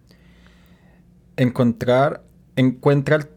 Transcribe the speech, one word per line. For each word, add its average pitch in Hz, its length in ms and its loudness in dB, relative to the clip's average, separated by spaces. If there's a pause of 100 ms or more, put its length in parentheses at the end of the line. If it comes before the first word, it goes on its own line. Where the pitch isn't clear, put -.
(1400)
Encontrar, 123 840 0 (320)
encuentra 143 640 0
el, 147 200 -6